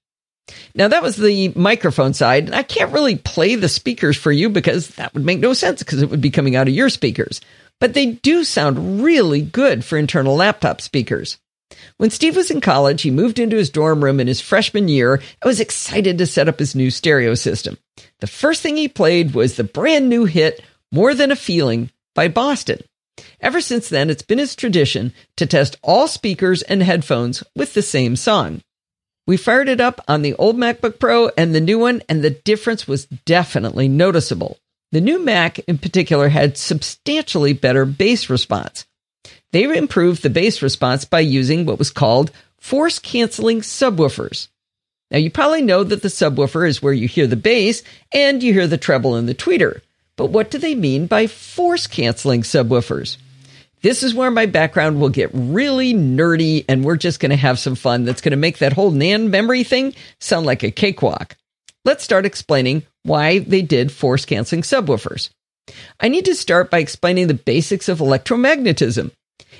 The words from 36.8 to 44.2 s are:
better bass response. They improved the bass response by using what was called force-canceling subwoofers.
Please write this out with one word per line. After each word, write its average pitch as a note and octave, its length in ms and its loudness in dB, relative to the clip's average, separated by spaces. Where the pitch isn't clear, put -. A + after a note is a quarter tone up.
better C3+ 340 0
bass F#3+ 440 0
response. - 560 -4
They F3+ 120 2
improved B3+ 580 0
the D3 80 0
bass F3 320 0
response C3 440 -2
by E3 160 2
using C#3+ 440 2
what A#2 140 -2
was - 100 -2
called C3 400 2
force-canceling A#3 1000 -2
subwoofers. - 880 -2